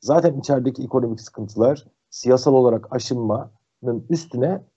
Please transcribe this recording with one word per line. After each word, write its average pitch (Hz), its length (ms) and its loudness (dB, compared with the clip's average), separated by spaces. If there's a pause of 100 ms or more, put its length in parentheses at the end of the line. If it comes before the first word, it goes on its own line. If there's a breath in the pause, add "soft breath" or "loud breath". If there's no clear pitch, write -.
zaten 156 380 2
içerideki 131 440 -2
ekonomik 117 380 -2
sıkıntılar, 113 640 -2 (260)
siyasal 127 440 2
olarak 120 360 4
aşınmanın 117 1160 -6
üstüne 165 540 -4 (140)